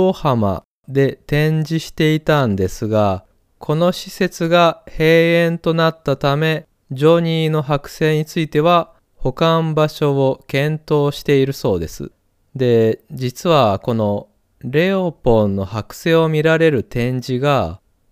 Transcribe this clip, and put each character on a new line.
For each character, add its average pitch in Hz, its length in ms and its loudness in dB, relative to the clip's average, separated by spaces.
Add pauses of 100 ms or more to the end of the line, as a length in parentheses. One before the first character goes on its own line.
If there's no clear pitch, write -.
尾 190 40 0
浜 113 520 -2 (240)
で 135 380 0
展 156 400 0
示 160 180 -4
し - 60 -16
て 156 240 0
い 156 60 -2
た 147 260 2
ん 101 100 0
で 95 120 0
す - 200 -6
が、 104 360 0 (340)
こ - 160 -4
の 175 180 2
施 - 180 -10
設 175 380 -4
が 170 380 2
閉 - 180 -4
園 165 540 2
と 165 160 -2
な 165 160 2
っ - 120 -10
た 139 140 -2
た 143 200 0
め、 156 300 -2 (280)
ジ 135 100 -2
ョ 165 140 6
ニ 165 300 0
ー - 20 -2
の 156 120 0
剥 143 260 -4
製 156 280 0
に 151 80 -2
つ - 140 -8
い 156 100 -2
て 151 120 0
は、 170 320 0 (240)
保 131 160 -4
管 165 420 0
場 151 140 0
所 143 260 -2
を 135 320 0
検 151 360 -4
討 143 320 -2
し - 80 -12
て 139 200 2
い 131 40 0
る 139 60 -4
そ 113 220 -2
う 85 60 -2
で 80 80 -6
す。 - 240 -12 (420)
で、 117 560 2
実 131 400 -6
は 113 300 2
こ 120 140 -4
の 104 340 -2 (320)
レ 156 340 -2
オ 180 180 -2
ポ 110 340 2
ン 98 100 -2
の 95 100 -4
剥 104 280 -10
製 165 200 0
を 160 140 4
見 156 140 0
ら 160 140 2
れ 160 140 4
る 120 140 0
展 123 380 -4
示 127 200 -4
が、 117 380 0 (320)